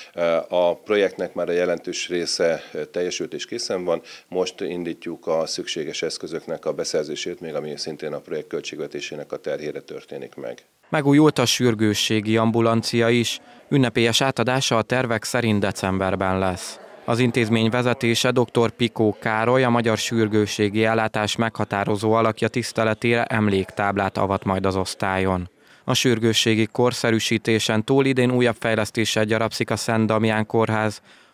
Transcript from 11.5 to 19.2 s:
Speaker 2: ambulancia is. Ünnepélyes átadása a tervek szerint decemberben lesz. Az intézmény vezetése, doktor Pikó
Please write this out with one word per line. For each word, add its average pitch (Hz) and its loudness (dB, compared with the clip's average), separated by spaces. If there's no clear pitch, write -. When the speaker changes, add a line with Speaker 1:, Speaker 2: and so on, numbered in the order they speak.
Speaker 2:
ambulancia 113 2
is. 120 2
Ünnepélyes 117 2
átadása 131 0
a 110 4
tervek 120 -2
szerint 113 2
decemberben 95 0
lesz. 92 -4
Az 117 -2
intézmény 113 2
vezetése, 120 0
doktor 120 2
Pikó 110 0